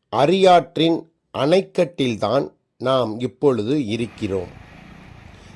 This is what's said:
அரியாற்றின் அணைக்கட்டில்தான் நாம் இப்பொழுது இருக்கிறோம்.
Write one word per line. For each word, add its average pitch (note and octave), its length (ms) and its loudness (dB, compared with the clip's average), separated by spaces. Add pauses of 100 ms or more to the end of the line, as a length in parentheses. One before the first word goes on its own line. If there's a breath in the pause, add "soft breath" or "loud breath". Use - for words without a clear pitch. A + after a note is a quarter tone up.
(140)
அரியாற்றின் E3 840 2 (360)
அணைக்கட்டில்தான் C3+ 1120 -2 (360)
நாம் B2 380 0
இப்பொழுது B2+ 680 -2
இருக்கிறோம். G2+ 680 -6 (1040 loud breath)